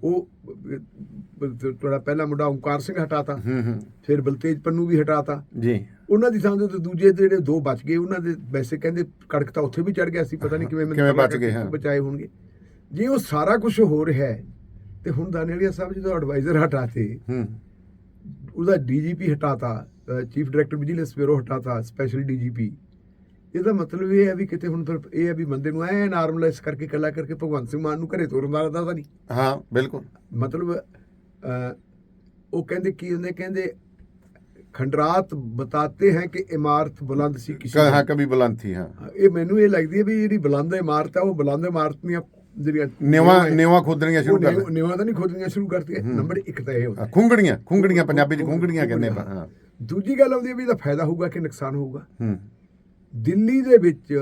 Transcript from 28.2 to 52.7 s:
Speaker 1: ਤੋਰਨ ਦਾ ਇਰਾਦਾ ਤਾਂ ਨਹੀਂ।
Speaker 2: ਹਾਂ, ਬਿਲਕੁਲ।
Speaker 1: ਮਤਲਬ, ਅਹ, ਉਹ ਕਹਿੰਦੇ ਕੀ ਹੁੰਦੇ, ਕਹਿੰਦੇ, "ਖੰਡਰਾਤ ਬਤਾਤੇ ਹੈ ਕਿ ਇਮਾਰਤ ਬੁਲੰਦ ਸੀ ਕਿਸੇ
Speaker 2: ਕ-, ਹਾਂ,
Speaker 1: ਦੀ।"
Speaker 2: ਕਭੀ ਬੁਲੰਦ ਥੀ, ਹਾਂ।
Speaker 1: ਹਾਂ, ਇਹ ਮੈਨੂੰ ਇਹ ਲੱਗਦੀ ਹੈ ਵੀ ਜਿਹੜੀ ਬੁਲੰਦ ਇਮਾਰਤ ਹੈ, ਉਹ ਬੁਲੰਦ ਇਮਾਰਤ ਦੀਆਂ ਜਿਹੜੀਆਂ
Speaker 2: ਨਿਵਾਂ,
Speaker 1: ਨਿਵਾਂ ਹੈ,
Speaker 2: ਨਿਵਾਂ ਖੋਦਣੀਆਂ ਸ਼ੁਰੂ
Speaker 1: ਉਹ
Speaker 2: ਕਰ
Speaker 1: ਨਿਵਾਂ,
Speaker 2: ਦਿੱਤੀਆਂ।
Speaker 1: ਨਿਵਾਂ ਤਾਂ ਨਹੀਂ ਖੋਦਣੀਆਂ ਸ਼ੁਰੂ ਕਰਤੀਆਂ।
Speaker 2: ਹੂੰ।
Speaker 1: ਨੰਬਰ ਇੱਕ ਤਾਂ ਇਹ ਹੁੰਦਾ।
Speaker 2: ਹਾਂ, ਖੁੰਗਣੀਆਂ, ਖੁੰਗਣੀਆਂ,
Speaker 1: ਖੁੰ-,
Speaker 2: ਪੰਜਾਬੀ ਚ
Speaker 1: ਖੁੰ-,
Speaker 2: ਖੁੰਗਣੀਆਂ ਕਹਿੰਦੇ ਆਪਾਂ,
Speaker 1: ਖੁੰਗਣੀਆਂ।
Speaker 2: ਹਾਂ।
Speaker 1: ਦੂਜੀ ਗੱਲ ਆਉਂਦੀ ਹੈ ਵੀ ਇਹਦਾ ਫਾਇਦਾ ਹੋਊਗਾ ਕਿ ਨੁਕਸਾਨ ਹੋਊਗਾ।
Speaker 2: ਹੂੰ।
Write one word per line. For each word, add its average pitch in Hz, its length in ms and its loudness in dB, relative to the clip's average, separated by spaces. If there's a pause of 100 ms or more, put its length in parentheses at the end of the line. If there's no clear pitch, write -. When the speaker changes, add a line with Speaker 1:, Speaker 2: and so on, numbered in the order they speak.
Speaker 1:
ਤੋਰਨ 135 240 -4
ਦਾ 151 100 -2
ਇਰਾਦਾ 156 220 -2
ਤਾਂ 170 120 -4
ਨਹੀਂ। 151 100 -10 (260)
Speaker 2:
ਹਾਂ, 131 440 -2
ਬਿਲਕੁਲ। 131 280 0 (320)
Speaker 1:
ਮਤਲਬ, 165 420 -4
ਅਹ, - 1000 -12 (800)
ਉਹ 165 100 -4
ਕਹਿੰਦੇ 185 280 -4
ਕੀ 180 220 -6
ਹੁੰਦੇ, 175 180 -6
ਕਹਿੰਦੇ, 185 400 -6 (1000)
"ਖੰਡਰਾਤ 151 600 0
ਬਤਾਤੇ 147 800 0
ਹੈ 160 80 2
ਕਿ 180 300 -6
ਇਮਾਰਤ 151 540 0
ਬੁਲੰਦ 139 320 -2
ਸੀ 147 180 -10
ਕਿਸੇ 127 240 -2
Speaker 2:
ਕ-, 151 40 8
ਹਾਂ, 143 220 6
Speaker 1:
ਦੀ।" 151 100 0
Speaker 2:
ਕਭੀ 143 100 2
ਬੁਲੰਦ 127 340 4
ਥੀ, 98 160 -6
ਹਾਂ। 87 140 -6 (120)
Speaker 1:
ਹਾਂ, - 160 -14
ਇਹ 196 140 8
ਮੈਨੂੰ 175 300 2
ਇਹ 208 80 8
ਲੱਗਦੀ 170 300 2
ਹੈ 214 60 4
ਵੀ 220 160 2
ਜਿਹੜੀ 214 180 2
ਬੁਲੰਦ 147 360 2
ਇਮਾਰਤ 156 420 0
ਹੈ, 180 60 2
ਉਹ 190 120 2
ਬੁਲੰਦ 147 320 0
ਇਮਾਰਤ 156 300 0 (100)
ਦੀਆਂ 170 160 -2 (360)
ਜਿਹੜੀਆਂ 151 280 -2 (160)
Speaker 2:
ਨਿਵਾਂ, 143 80 4
Speaker 1:
ਨਿਵਾਂ 170 340 8
ਹੈ, 156 60 2
Speaker 2:
ਨਿਵਾਂ 165 320 6
ਖੋਦਣੀਆਂ 156 400 2
ਸ਼ੁਰੂ 160 140 4
Speaker 1:
ਉਹ - 60 2
Speaker 2:
ਕਰ 156 80 6
Speaker 1:
ਨਿਵਾਂ, 175 100 2
Speaker 2:
ਦਿੱਤੀਆਂ। 165 140 -2
Speaker 1:
ਨਿਵਾਂ 165 220 0
ਤਾਂ 202 80 -2
ਨਹੀਂ 226 100 -2
ਖੋਦਣੀਆਂ 180 340 -4
ਸ਼ੁਰੂ 202 180 -4
ਕਰਤੀਆਂ। 170 360 -4
Speaker 2:
ਹੂੰ। 123 120 -2
Speaker 1:
ਨੰਬਰ 156 220 -2 (100)
ਇੱਕ 131 160 -10
ਤਾਂ 131 120 -6
ਇਹ 120 120 0
ਹੁੰਦਾ। 107 160 -6
Speaker 2:
ਹਾਂ, 110 60 -6
ਖੁੰਗਣੀਆਂ, 202 580 6
ਖੁੰਗਣੀਆਂ, 185 360 4
Speaker 1:
ਖੁੰ-, 147 60 0
Speaker 2:
ਪੰਜਾਬੀ 147 280 2
ਚ - 20 -6
Speaker 1:
ਖੁੰ-, 143 120 -2
Speaker 2:
ਖੁੰਗਣੀਆਂ 165 360 0
ਕਹਿੰਦੇ 117 220 0
ਆਪਾਂ, 110 140 -4
Speaker 1:
ਖੁੰਗਣੀਆਂ। 92 240 -10
Speaker 2:
ਹਾਂ। - 40 -20 (320)
Speaker 1:
ਦੂਜੀ 196 360 -4
ਗੱਲ 262 140 6
ਆਉਂਦੀ 247 160 -2
ਹੈ 254 60 -8
ਵੀ 247 80 -8
ਇਹਦਾ 247 120 0
ਫਾਇਦਾ 147 300 -2
ਹੋਊਗਾ 170 240 -2
ਕਿ 170 120 -8
ਨੁਕਸਾਨ 139 340 -6
ਹੋਊਗਾ। 143 320 -8 (140)
Speaker 2:
ਹੂੰ। 107 180 -2 (760)